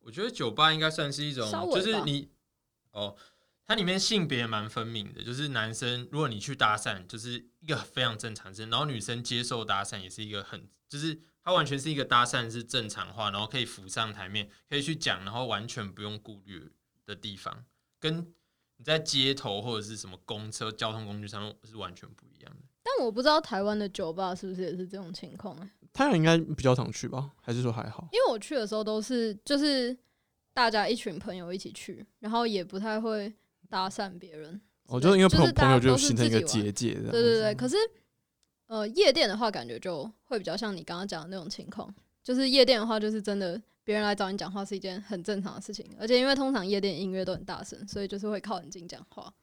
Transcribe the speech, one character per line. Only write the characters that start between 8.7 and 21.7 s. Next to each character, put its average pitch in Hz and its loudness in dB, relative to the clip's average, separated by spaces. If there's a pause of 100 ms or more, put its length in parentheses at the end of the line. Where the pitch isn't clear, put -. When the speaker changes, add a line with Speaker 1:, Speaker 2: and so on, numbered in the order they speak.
Speaker 1:
后 147 2
女 135 -4
生 120 -6
接 120 -2
受 120 -4
搭 98 0
讪 101 -8
也 92 -14
是 107 -10
一 107 -10
个 101 -6
很， 101 -14 (200)
就 143 -12
是 156 -6 (240)
它 175 0
完 170 4
全 139 -4
是 139 -4
一 151 -2
个 139 -2
搭 120 4
讪 120 -2
是 117 -8
正 113 -4
常 98 -8
化， 104 -2
然 98 -4
后 107 -2
可 131 -6
以 120 -2
浮 98 -14
上 110 -4
台 98 -12
面， 101 -4 (220)
可 143 -4
以 143 0
去 156 -2
讲， 95 -2
然 101 -8
后 123 -4
完 107 -2
全 107 -8
不 95 -14
用 104 -8
顾 104 -18
虑 82 -16 (360)
的 104 -12
地 - -12
方， 110 -12 (340)
跟 160 -4 (420)
你 120 -20
在 156 2
街 135 2
头 107 -4
或 113 -4
者 101 -8
是 110 -10
什 104 -12
么 92 -16
公 107 -8
车、 113 -6
交 110 -4
通 110 -8
工 104 -8
具 104 -10
上 101 -10
面 107 -10 (100)
是 113 -20